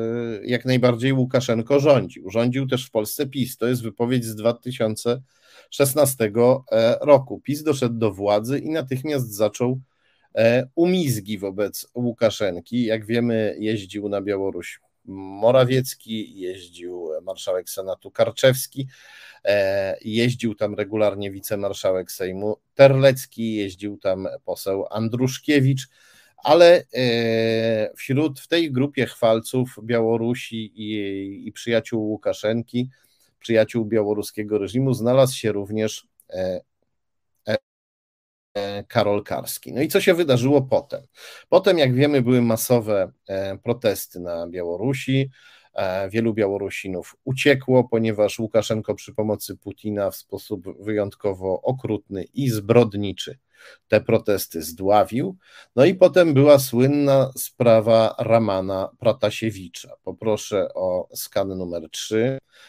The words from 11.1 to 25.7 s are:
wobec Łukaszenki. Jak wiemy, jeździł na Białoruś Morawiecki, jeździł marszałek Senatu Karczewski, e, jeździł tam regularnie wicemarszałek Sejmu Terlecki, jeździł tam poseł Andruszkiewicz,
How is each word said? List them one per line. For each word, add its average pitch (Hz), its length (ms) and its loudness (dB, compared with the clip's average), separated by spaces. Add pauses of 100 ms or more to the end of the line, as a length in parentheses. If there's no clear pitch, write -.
wobec 98 580 -4
Łukaszenki. 113 880 -2
Jak 110 200 -2
wiemy, 110 540 0
jeździł 104 500 -6
na 101 120 -4
Białoruś 98 600 -6 (240)
Morawiecki, 110 1300 -2
jeździł 87 680 -12 (140)
marszałek 92 460 -6
Senatu 95 420 -10
Karczewski, 131 760 0 (580)
e, 98 560 0
jeździł 117 540 0
tam 104 200 -4
regularnie 101 560 -2
wicemarszałek 98 800 -4
Sejmu 95 460 -6 (180)
Terlecki, 131 800 4
jeździł 101 420 -6
tam 95 300 -4 (180)
poseł 95 440 -4
Andruszkiewicz, 131 1000 0 (500)